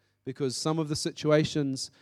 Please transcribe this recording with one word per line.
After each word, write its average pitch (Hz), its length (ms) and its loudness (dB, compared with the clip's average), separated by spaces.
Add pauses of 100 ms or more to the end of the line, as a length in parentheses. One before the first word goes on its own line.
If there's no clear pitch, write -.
(240)
because 135 320 -4
some 156 240 0
of 156 80 0
the 147 80 -2
situations 151 960 0 (100)